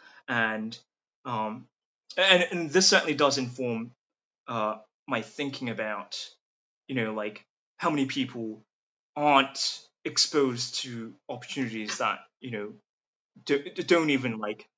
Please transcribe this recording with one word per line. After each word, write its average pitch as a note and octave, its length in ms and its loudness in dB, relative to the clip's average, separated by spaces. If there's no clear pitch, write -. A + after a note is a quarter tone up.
And, A2+ 500 -2
um, A2 400 -4
and, F#3 360 6
and E3+ 180 -2
this F#3 180 6
certainly D#3+ 280 4
does C3+ 220 4
inform, B2 540 -4
uh, G#2+ 300 -2
my A#2+ 140 -2
thinking C3 480 -6
about, G#2+ 480 -6
you C3+ 80 -6
know, A2 180 -2
like, G#2+ 300 -6
how F3 120 0
many C#3+ 160 2
people B2 560 -6
aren't C#3+ 640 4
exposed B2+ 800 0
to A#2 300 -10
opportunities A#2 720 -6
that, A2 220 0
you B2+ 120 -10
know, G#2 220 -6
do, C#3+ 180 2
don't E3+ 480 2
even, B2 260 0
like, G#2+ 300 -8